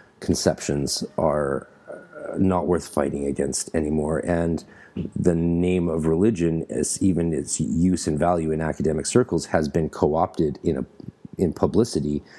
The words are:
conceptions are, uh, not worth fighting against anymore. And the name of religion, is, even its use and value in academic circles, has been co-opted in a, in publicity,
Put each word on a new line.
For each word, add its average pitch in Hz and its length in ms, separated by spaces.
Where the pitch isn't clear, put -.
conceptions - 840
are, 73 520
uh, - 480
not 90 300
worth 82 220
fighting 71 380
against 69 480
anymore. 78 440
And 85 460
the 90 200
name 87 540
of 80 180
religion, 82 640
is, - 340
even 85 300
its - 280
use 85 460
and 76 120
value 82 320
in 78 100
academic 78 460
circles, 104 400
has 80 220
been 78 200
co-opted 80 720
in 76 160
a, 64 60
in 85 160
publicity, 73 680